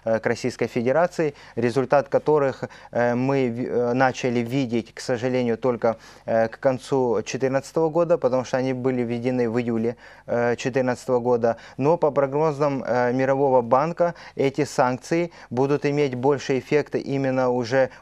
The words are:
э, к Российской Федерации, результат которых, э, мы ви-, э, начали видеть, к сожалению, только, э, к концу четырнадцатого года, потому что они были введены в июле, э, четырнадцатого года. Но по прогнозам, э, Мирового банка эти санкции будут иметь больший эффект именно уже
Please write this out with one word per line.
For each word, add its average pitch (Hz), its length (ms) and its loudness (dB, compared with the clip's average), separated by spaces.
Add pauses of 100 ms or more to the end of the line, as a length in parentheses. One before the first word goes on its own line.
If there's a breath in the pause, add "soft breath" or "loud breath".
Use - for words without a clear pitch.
э, 113 140 0
к - 80 -6
Российской 117 400 -2
Федерации, 143 680 0 (220 loud breath)
результат 123 520 2
которых, 139 560 2 (260 loud breath)
э, 120 240 2
мы 131 340 2
ви-, 117 180 -4
э, 120 260 -2
начали 127 460 0
видеть, 120 560 -2
к - 60 -14
сожалению, 123 580 -2
только, 117 400 0 (260 loud breath)
э, 113 240 2
к - 100 -12
концу 127 640 0
четырнадцатого 135 680 -2
года, 165 260 2
потому 127 280 0
что 127 120 -4
они 131 160 -2
были 127 300 -2
введены 120 480 -2
в 117 80 -2
июле, 117 400 -2 (280 loud breath)
э, 120 300 0
четырнадцатого 127 640 0
года. 117 380 2 (180 loud breath)
Но 151 220 2
по 156 120 2
прогнозам, 139 720 0
э, 123 300 0
Мирового 131 480 2
банка 160 540 2 (220 loud breath)
эти 139 280 0
санкции 147 680 0 (180 loud breath)
будут 139 340 0
иметь 143 300 0
больший 131 460 0
эффект 147 340 -2
именно 131 560 0
уже 123 400 0 (120)